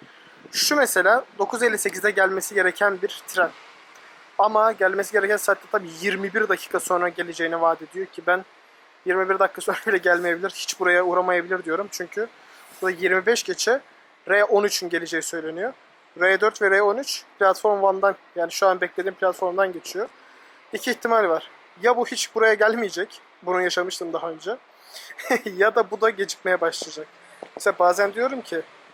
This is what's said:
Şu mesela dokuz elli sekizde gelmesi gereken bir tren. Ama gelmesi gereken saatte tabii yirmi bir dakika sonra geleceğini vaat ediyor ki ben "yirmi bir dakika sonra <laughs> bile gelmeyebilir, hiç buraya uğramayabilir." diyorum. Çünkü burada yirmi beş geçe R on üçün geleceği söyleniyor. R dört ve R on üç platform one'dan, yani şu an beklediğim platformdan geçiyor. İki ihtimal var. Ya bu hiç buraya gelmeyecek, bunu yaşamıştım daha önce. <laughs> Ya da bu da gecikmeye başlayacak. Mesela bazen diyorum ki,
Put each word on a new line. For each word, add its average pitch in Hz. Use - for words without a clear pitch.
Şu -
mesela 233
dokuz 220
elli 220
sekizde 196
gelmesi 190
gereken 190
bir -
tren. 170
Ama 214
gelmesi 196
gereken 202
saatte 196
tabii 196
yirmi 190
bir 214
dakika 180
sonra 180
geleceğini 170
vaat 165
ediyor 185
ki -
ben 175
"yirmi 185
bir 190
dakika 190
sonra 190
<laughs> -
bile 196
gelmeyebilir, 175
hiç -
buraya 180
uğramayabilir." 180
diyorum. 170
Çünkü 202
burada 185
yirmi 185
beş 226
geçe 220
R 202
on 208
üçün 196
geleceği 165
söyleniyor. 170
R 185
dört 214
ve 196
R 196
on 208
üç -
platform 196
one'dan, 196
yani 170
şu -
an 185
beklediğim 185
platformdan 185
geçiyor. 180
İki 226
ihtimal 226
var. 160
Ya 240
bu 240
hiç -
buraya 220
gelmeyecek, 214
bunu 180
yaşamıştım 180
daha 165
önce. 160
<laughs> -
Ya 214
da 226
bu 214
da 220
gecikmeye 190
başlayacak. 160
Mesela 196
bazen 185
diyorum 254
ki, 165